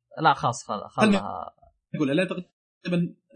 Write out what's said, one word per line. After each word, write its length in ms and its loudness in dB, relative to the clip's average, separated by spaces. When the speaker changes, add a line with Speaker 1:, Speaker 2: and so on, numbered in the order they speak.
Speaker 1:
لا، 120 6
خلاص، 300 -2
خل-، 240 -8
Speaker 2:
خلنا 300 4
Speaker 1:
خلها. 360 -8
Speaker 2:
نقولها. 200 -2
لا، 100 2
تقريبًا 880 -6